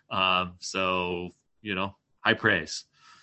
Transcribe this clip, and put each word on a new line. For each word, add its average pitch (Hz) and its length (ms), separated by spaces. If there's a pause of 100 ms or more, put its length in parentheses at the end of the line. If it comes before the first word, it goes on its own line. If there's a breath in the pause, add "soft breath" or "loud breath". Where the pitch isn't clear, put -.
(100)
Um, 92 480
so, 90 720 (320)
you 104 120
know, 95 220 (240)
high 110 140
praise. 101 500 (380 soft breath)